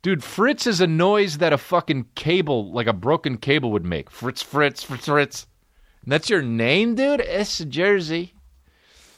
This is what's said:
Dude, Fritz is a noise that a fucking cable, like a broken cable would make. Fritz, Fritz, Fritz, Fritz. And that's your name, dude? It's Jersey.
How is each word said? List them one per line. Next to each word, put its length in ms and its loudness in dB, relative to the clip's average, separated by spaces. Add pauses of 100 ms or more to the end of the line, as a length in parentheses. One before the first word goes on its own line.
Dude, 240 0
Fritz 420 0
is 140 0
a 60 4
noise 520 2
that 140 4
a 60 2
fucking 560 -2
cable, 580 0
like 140 -2
a 60 2
broken 440 0
cable 360 0
would 120 2
make. 260 -4
Fritz, 320 -8
Fritz, 400 0
Fritz, 240 -10
Fritz. 400 0 (560)
And 100 -4
that's 180 0
your 100 4
name, 540 2
dude? 260 2
It's 380 -4
Jersey. 720 -2 (840)